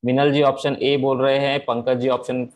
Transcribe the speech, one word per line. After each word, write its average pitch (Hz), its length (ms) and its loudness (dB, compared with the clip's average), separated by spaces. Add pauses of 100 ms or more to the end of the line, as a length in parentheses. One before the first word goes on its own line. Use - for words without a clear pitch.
मिनल 135 300 2
जी 147 100 2
option 139 400 0
ए 139 140 2
बोल 131 260 0
रहे 135 160 2
हैं, 139 260 0
पंकज 120 360 -2
जी 127 100 0
option 127 340 -4 (120)